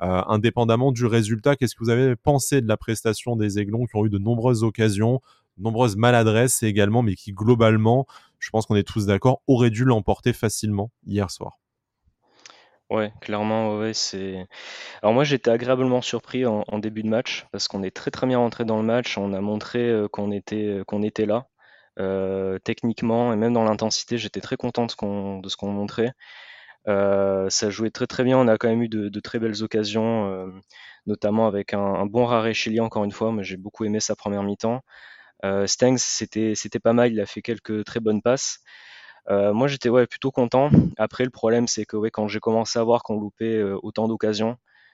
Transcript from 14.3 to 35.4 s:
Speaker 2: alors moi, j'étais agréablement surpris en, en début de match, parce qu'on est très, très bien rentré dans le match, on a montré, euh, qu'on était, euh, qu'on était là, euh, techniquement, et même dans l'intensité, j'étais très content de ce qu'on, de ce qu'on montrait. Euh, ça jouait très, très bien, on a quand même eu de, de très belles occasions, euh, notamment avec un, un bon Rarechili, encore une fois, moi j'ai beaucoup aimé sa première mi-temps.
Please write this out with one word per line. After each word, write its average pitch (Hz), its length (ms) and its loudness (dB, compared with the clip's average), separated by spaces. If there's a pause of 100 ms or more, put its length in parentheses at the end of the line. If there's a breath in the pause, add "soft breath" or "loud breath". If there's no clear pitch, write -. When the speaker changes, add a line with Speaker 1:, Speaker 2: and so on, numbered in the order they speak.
Speaker 2:
alors 107 100 4
moi, 135 100 4
j'étais 139 280 0
agréablement 127 500 2
surpris 127 460 -4
en, 107 200 0
en 104 120 -6
début 107 240 -6
de 110 40 -2
match, - 440 -2
parce - 160 -6
qu'on 98 160 -6
est 92 80 -4
très, - 180 -8
très - 160 -4
bien 127 140 2
rentré 120 260 0
dans 110 120 0
le 110 60 0
match, 117 320 0
on 101 180 -4
a 95 80 -4
montré, 107 500 -2
euh, 107 160 0
qu'on 104 240 -6
était, 104 480 -4
euh, 95 60 -8
qu'on 104 180 -4
était 107 240 -2
là, 113 180 0 (540 soft breath)
euh, 95 640 -4
techniquement, 117 680 -2
et 110 40 0
même 117 180 2
dans 117 100 2
l'intensité, 110 540 -2
j'étais 104 240 -8
très - 160 -6
content 120 300 -2
de - 40 -6
ce - 40 -14
qu'on, 98 420 -6
de 95 120 -12
ce - 60 -8
qu'on 101 140 -6
montrait. 101 440 -2 (720 loud breath)
Euh, 98 640 2
ça 107 180 -2
jouait 110 220 -4
très, - 160 -4
très - 160 -2
bien, 131 160 4
on 127 80 4
a 110 100 4
quand 120 120 0
même 113 120 2
eu 117 80 -2
de, 107 180 -4
de 101 120 -8
très - 180 -6
belles 110 240 -4
occasions, 110 640 -2
euh, 92 220 -6 (580 loud breath)
notamment 107 400 0
avec 101 300 -2
un, 101 40 0
un 98 280 -2
bon 117 180 2
Rarechili, 113 540 0
encore 110 240 -2
une 101 80 -2
fois, 113 200 -2
moi 107 120 -4
j'ai 92 140 -10
beaucoup 101 280 -8
aimé 107 140 0
sa 104 160 -4
première 101 260 -4
mi-temps. 113 400 -4 (640 loud breath)